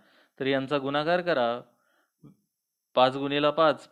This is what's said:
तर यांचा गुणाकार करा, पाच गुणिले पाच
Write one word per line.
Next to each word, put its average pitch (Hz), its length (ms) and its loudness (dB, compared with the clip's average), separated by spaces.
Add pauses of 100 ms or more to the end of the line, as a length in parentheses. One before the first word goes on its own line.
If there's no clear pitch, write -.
(400)
तर 135 60 -6
यांचा 135 320 0
गुणाकार 147 420 -2
करा, 143 280 0 (1500)
पाच 131 200 4
गुणिले 143 340 0
पाच 151 420 0